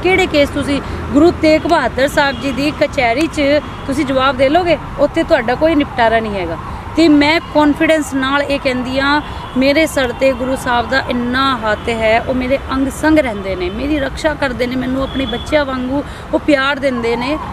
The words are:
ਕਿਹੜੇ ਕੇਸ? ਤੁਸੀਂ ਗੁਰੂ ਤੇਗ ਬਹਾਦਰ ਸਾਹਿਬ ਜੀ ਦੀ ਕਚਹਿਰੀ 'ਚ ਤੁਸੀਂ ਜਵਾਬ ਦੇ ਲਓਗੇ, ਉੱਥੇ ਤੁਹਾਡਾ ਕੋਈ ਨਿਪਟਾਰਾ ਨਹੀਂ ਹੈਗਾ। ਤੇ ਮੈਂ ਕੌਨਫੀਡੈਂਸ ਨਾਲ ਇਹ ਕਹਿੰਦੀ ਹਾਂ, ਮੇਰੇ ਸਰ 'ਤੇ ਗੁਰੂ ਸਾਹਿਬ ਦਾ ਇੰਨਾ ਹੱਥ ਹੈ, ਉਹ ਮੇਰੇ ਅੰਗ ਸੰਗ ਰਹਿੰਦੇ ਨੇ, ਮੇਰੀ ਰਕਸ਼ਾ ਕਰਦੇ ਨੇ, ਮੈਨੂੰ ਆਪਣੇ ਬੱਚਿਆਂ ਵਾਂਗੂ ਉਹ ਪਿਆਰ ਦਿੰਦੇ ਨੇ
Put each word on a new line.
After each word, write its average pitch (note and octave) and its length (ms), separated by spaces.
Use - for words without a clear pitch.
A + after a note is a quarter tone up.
ਕਿਹੜੇ F#4 240
ਕੇਸ? C#4+ 220
ਤੁਸੀਂ C#4 300
ਗੁਰੂ D4+ 180
ਤੇਗ D#4 200
ਬਹਾਦਰ D4 460
ਸਾਹਿਬ C#4 340
ਜੀ C4+ 100
ਦੀ C4 280
ਕਚਹਿਰੀ C#4 480
'ਚ D4+ 140
ਤੁਸੀਂ C#4 180
ਜਵਾਬ C4 320
ਦੇ C4+ 120
ਲਓਗੇ, E4+ 280
ਉੱਥੇ D#4+ 240
ਤੁਹਾਡਾ B3 320
ਕੋਈ D#4+ 200
ਨਿਪਟਾਰਾ A3+ 440
ਨਹੀਂ G#3+ 160
ਹੈਗਾ। E3 220
ਤੇ D#4+ 120
ਮੈਂ D4 320
ਕੌਨਫੀਡੈਂਸ D4+ 600
ਨਾਲ C#4 280
ਇਹ C#4+ 180
ਕਹਿੰਦੀ B3+ 400
ਹਾਂ, C#4+ 220
ਮੇਰੇ C#4 300
ਸਰ C4 320
'ਤੇ C4+ 140
ਗੁਰੂ B3+ 220
ਸਾਹਿਬ A#3+ 340
ਦਾ C4 200
ਇੰਨਾ B3 340
ਹੱਥ G#3+ 320
ਹੈ, A3 320
ਉਹ B3+ 120
ਮੇਰੇ B3+ 260
ਅੰਗ C4+ 140
ਸੰਗ D4 180
ਰਹਿੰਦੇ G3+ 360
ਨੇ, F3+ 140
ਮੇਰੀ C#4 300
ਰਕਸ਼ਾ C#4 340
ਕਰਦੇ B3+ 340
ਨੇ, B3+ 80
ਮੈਨੂੰ B3+ 280
ਆਪਣੇ C4 220
ਬੱਚਿਆਂ B3 400
ਵਾਂਗੂ C4 380
ਉਹ D#4 60
ਪਿਆਰ C#4 400
ਦਿੰਦੇ A#3+ 360
ਨੇ B3+ 220